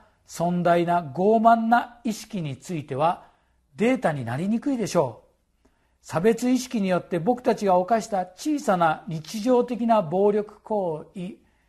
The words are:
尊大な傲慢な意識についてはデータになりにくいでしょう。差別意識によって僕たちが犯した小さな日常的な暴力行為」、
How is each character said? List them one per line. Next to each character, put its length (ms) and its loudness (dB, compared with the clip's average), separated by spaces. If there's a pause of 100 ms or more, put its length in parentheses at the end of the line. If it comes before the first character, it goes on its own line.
(260)
尊 380 -2
大 220 4
な 160 0
傲 400 2
慢 260 4
な 380 0
意 80 -4
識 280 -10
に 140 -6
つ 180 -12
い 120 -6
て 100 -8
は 300 0 (500)
デ 200 2
ー 40 -4
タ 140 0
に 100 -6
な 140 -6
り 100 -4
に 140 0
く 100 -2
い 60 -2
で 100 -4
し 80 -2
ょ 300 0
う。 420 -20 (340)
差 200 -4
別 280 2
意 80 2
識 220 -4
に 80 -2
よ 120 2
っ 80 -14
て 120 -2
僕 240 -2
た 100 2
ち 120 -6
が 100 4
犯 240 2
し 80 -8
た 180 -4
小 340 -4
さ 180 0
な 320 2
日 320 -10
常 240 2
的 200 -4
な 160 4
暴 300 2
力 300 -4
行 520 -6
為」、 220 -12 (340)